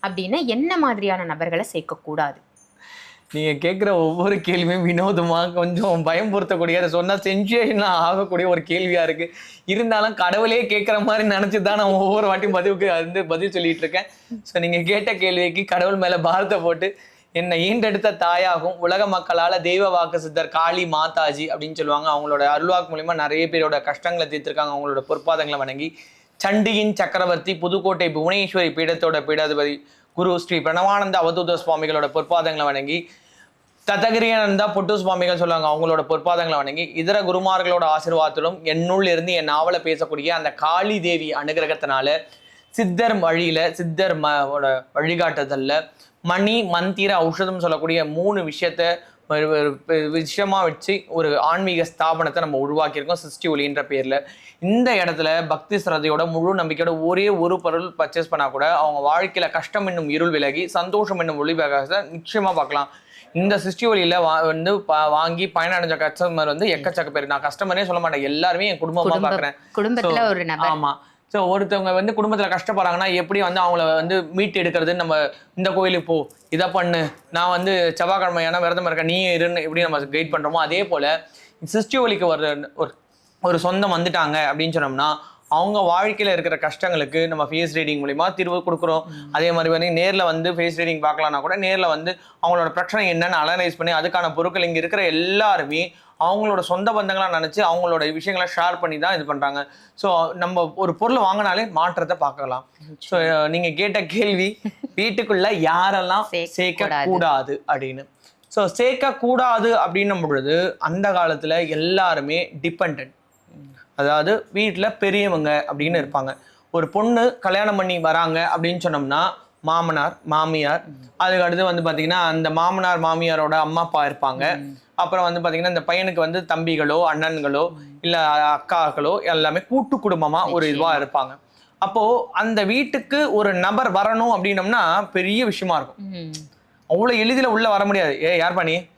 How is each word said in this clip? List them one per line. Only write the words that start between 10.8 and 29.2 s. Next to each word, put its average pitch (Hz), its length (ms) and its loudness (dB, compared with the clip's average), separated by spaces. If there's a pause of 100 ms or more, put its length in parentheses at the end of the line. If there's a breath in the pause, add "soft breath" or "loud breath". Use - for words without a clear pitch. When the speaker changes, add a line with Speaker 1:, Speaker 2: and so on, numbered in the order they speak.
Speaker 2:
மாதிரி 214 240 2
நினைச்சு 196 340 0
தான் 202 140 2
நான் 202 160 2
ஒவ்வொரு 196 340 2
வாட்டியும் 190 300 2
பதிவுக்கு 190 300 2
வந்து 175 380 0
பதில் 165 260 -2
சொல்லிட்டு 170 280 0
இருக்கேன். 165 280 -2 (360 loud breath)
So, 175 200 -4
நீங்க 170 200 0
கேட்ட 202 320 0
கேள்விக்கு 180 500 0
கடவுள் 185 320 0
மேல 180 220 2
பாரத்தை 185 400 2
போட்டு, 170 400 -2 (340 loud breath)
என்னை 170 280 -2
ஈண்டெடுத்த 208 560 0
தாயாகும் 175 640 2
உலக 185 280 2
மக்களால 180 540 0
தெய்வ 180 280 2
வாக்கு 170 320 2
சித்தர் 160 280 -4
காளி 170 360 2
மாதாஜி 156 640 0
அப்படின்னு 156 260 -6
சொல்லுவாங்க. 151 340 0
அவங்களோட 147 340 0
அருள்வாக்கு 165 480 2
மூலியமா 160 240 -4
நிறைய 156 320 0
பேரோட 156 360 0
கஷ்டங்களை 170 460 -4
தீர்த்திருக்காங்க. 147 460 -4
அவங்களோட 143 340 -4
பொற்பாதங்களை 151 480 -2
வணங்கி, 139 420 -6 (460 loud breath)
சண்டியின் 208 500 2
சக்கரவர்த்தி 180 640 0
புதுக்கோட்டை 175 520 0
புவனேஸ்வரி 175 640 0
பீடத்தோட 165 480 0